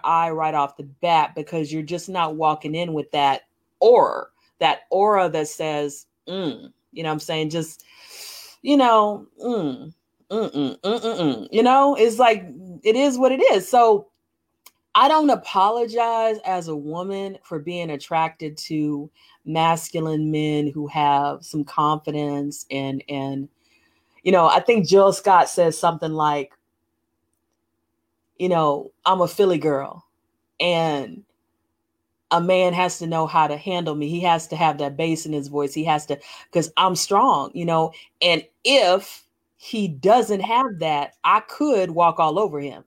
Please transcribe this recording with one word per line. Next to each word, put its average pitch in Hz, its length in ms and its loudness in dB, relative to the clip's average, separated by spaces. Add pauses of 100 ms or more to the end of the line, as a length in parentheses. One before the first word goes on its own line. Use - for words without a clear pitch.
eye 165 260 2
right 160 240 -2
off 143 220 -2
the 151 60 -18
bat 151 520 0
because 151 380 -6
you're 156 100 -6
just 170 260 -10
not 165 280 -4
walking 151 380 0
in 165 180 -4
with 151 200 -6
that 143 300 0 (380)
aura, 220 460 4 (320)
that 156 320 0
aura 196 400 2
that 156 180 -4
says, 147 580 -6 (220)
"Mm," 170 420 -8 (220)
you 165 100 -12
know 160 60 -6
what 151 60 -4
I'm 151 60 -6
saying? 156 280 -6
Just, 160 360 -8 (760)
you 285 160 2
know, 214 500 4 (160)
mm, 165 500 -6 (380)
mm, 208 240 -4
mm, 135 260 -4
mm, 214 200 -2
mm, 226 180 -4
mm. 139 320 -2
You 220 120 2
know, 269 340 4
it's 226 220 2
like, 220 260 4 (400)
it 220 100 4
is 262 240 2
what 254 140 4
it 269 100 0 (100)
is. 190 160 0
So 226 380 4 (880)
I 254 140 6
don't 311 220 4
apologize 226 1120 0
as 180 240 -4
a 156 80 -6
woman 185 640 -8
for 170 160 -10
being 170 320 -8
attracted 160 680 -6
to 151 520 -6 (340)
masculine 160 840 -2
men 151 380 -2
who 147 200 -8
have 143 560 0
some 151 200 -6
confidence 147 1040 -4
and, 135 380 -6
and, 139 400 -8 (760)
you 180 80 0
know, 175 160 6
I 180 140 4
think 208 260 2
Jill 196 260 6
Scott 185 360 4
says 165 300 2
something 165 340 -2
like, 151 400 -2 (1900)
you 180 100 -2
know, 160 420 0 (160)
"I'm 185 140 2
a 175 80 2
Philly 185 300 2
girl 143 460 -4 (540)
and 165 640 -2 (1120)
a 170 80 2
man 180 320 2
has 180 260 -2
to 170 80 -8
know 165 200 -2
how 156 200 2
to 147 100 -4
handle 170 380 -6
me. 147 140 -6
He 175 120 -4
has 165 280 0
to 160 80 -8
have 156 220 0
that 139 180 -6
bass 160 300 -2
in 151 60 -6
his 143 160 -6
voice. 143 260 -4
He 156 100 -4
has 156 220 -2
to, 143 120 -6 (320)
'cause 160 260 -2
I'm 185 200 2
strong, 202 580 0
you 170 100 -6
know, 160 280 0 (280)
and 165 240 0 (200)
if 196 600 2 (340)
he 208 280 -6
doesn't 196 540 2
have 220 400 -2
that, 151 340 -4 (100)
I 190 160 4
could 214 520 -2
walk 165 260 2
all 160 200 0
over 175 200 -4
him." 135 280 -12